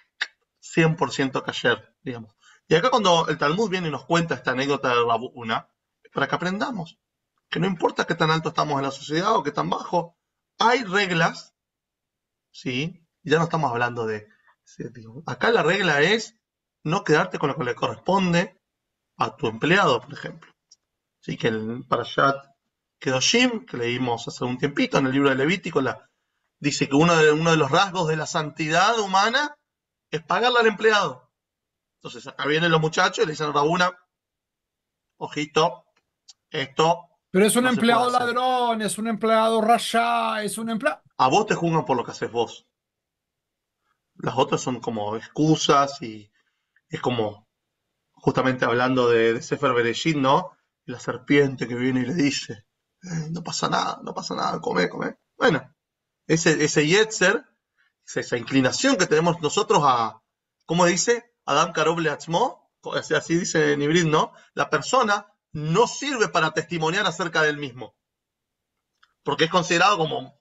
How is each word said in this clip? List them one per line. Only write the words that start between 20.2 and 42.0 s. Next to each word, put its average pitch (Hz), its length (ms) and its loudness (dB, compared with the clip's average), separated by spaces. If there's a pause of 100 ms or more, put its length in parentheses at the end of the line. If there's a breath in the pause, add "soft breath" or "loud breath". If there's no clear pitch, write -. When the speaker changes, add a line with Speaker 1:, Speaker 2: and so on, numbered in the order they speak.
Speaker 1:
Así - 160 -8
que - 120 -2
el 113 400 -6
Parashat 139 480 0 (640)
Kedoshim, 220 640 0
que - 120 -12
leímos 120 520 -4
hace - 160 -6
un 123 120 -4
tiempito 143 400 -2
en 135 100 2
el 131 40 0
libro 139 180 2
de 135 60 2
Levítico, 156 460 0
la, 123 280 -6 (500)
dice 143 280 -2
que 135 80 0
uno 165 220 6
de, 156 160 6
uno 165 180 2
de 160 60 4
los 143 140 0
rasgos 180 360 0
de 160 80 0
la 151 120 -6
santidad 165 720 0
humana 208 580 0 (520)
es 151 140 -6
pagarle 240 360 2
al 220 80 4
empleado. 202 640 0 (680)
Entonces 127 300 -16
acá 135 200 -8
vienen 160 240 2
los 160 100 4
muchachos 185 380 0
y 208 80 2
le 156 40 -4
dicen 151 180 -4
a 147 40 -2
Rabuna, 170 440 2 (1200)
"Ojito, 156 680 -2 (640)
esto 156 580 0 (240)
Speaker 2:
Pero 190 140 4
es 214 100 2
un 247 80 2
Speaker 1:
no 254 60 2
se 247 60 2
Speaker 2:
empleado 233 300 4
Speaker 1:
puede 247 120 0
hacer". 247 180 2
Speaker 2:
ladrón, 247 460 0
es 196 160 -4
un 214 100 -6
empleado 220 540 2
rasha, 226 840 0
es 202 140 -6
un 226 120 -8
emplea-, 226 320 -4 (160)
Speaker 1:
A 131 120 4
vos 208 160 4
te 196 100 0
juzgan 165 300 0
por 135 100 0
lo 117 80 0